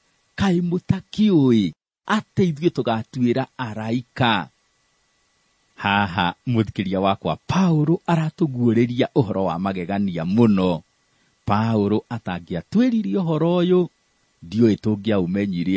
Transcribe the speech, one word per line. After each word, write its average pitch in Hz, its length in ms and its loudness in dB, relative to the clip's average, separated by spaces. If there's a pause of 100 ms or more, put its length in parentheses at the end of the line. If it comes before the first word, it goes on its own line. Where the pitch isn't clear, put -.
(380)
"Kaĩ 185 220 2
mũtakĩũĩ 170 1120 0 (360)
atĩ 208 420 -2
ithuĩ 156 200 -2
tũgaatuĩra 120 760 -2 (140)
araika?" 110 920 -2 (1300)
Haha, 95 560 0 (120)
mũthikĩria 104 540 0
wakwa, 95 380 0 (100)
Paũlũ 165 460 2 (120)
aratũguũrĩria 123 1080 0
ũhoro 101 300 0
wa 85 140 -2
magegania 95 680 -4
mũno. 92 580 2 (640)
Paũlũ 107 520 0 (120)
atangĩatwĩrire 123 1080 -4
ũhoro 165 300 0 (120)
ũyũ, 180 180 2 (640)
ndiũĩ 104 340 2
tũngĩaũmenyire 98 1000 -2